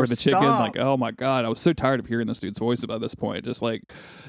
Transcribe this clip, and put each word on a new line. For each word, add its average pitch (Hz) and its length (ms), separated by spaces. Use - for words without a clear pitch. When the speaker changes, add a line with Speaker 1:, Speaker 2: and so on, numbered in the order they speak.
Speaker 1:
or 127 40
the 117 80
chicken." 139 240
Speaker 2:
Stop. 143 220
Speaker 1:
Like, 110 180
oh 135 180
my 117 140
God, 127 340
I - 40
was 113 100
so 170 140
tired 135 260
of 104 80
hearing 117 180
this 110 140
dude's 101 180
voice 120 240
about 113 200
this 107 120
point. 104 320
Just, 120 160
like, 117 220